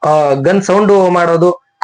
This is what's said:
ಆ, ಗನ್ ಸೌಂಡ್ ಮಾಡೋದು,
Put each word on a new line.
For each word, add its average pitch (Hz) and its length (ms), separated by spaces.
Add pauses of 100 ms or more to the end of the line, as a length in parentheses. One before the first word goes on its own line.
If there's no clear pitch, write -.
ಆ, 151 280
ಗನ್ 170 280
ಸೌಂಡ್ 196 500
ಮಾಡೋದು, 175 500 (220)